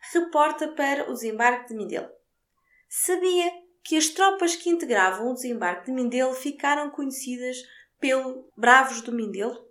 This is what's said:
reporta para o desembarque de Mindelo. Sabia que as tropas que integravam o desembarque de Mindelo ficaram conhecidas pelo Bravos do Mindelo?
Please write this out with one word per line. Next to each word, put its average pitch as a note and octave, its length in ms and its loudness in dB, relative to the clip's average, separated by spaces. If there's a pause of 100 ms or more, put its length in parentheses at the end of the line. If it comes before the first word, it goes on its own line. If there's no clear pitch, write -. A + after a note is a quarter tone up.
(140)
reporta D#4 560 0
para C#4+ 400 -2
o B3+ 40 -6
desembarque A#3 540 0
de A3+ 80 -12
Mindelo. - 340 -6 (760)
Sabia F4+ 640 0 (320)
que D#4 140 0
as D#4 120 2
tropas F#4+ 460 2
que - 140 -6
integravam A3+ 600 2
o B3+ 40 -2
desembarque G3+ 540 -4
de B3+ 40 -6
Mindelo B3+ 420 0
ficaram C#4+ 560 -2
conhecidas B3+ 680 -8 (420)
pelo C4 580 -2
Bravos B3 440 6
do A#3+ 100 -8
Mindelo? A3 600 -4